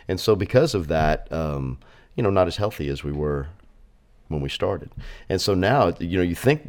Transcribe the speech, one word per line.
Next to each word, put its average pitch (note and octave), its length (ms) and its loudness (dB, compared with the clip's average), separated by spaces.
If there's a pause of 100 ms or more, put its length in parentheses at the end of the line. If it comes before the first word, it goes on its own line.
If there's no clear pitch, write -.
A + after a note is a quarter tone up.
And F#2 120 -2
so G#2+ 160 4
because B2 400 2
of D#2+ 140 -2
that, D#2 440 2
um, C#2+ 460 -4 (360)
you C3+ 60 -4
know, G#2 80 2
not F#2+ 160 4
as F2 120 -4
healthy G#2 300 -2
as C#2 160 -4
we D2 80 -4
were D2 360 -2 (840)
when D3+ 120 -2
we - 80 -4
started. - 400 -4 (400)
And F#2+ 120 0
so G2+ 120 2
now, F#2+ 460 4
you F2 180 -2
know, F2+ 60 4
you E2+ 120 0
think, D3+ 340 2